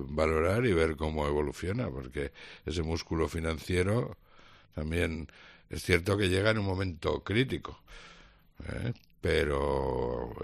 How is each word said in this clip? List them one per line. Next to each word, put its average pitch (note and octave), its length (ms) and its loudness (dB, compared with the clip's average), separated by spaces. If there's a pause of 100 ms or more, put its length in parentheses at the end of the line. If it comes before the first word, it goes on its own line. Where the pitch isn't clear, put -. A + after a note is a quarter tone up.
valorar D#2+ 580 2
y G#2 60 4
ver D#2+ 240 4
cómo D#2 300 0
evoluciona, D2+ 640 -2
porque C2+ 440 -6 (340)
ese D#2+ 160 0
músculo D#2+ 460 0
financiero F2+ 880 0 (580)
también D#2+ 520 -2 (440)
es - 120 -8
cierto F#2 360 2
que F#2+ 100 2
llega F#2+ 220 4
en A2 80 2
un G2+ 80 0
momento F2+ 580 -2
crítico, G#2 580 -2 (840)
¿eh? - 240 -4 (340)
Pero C2+ 1040 2 (140)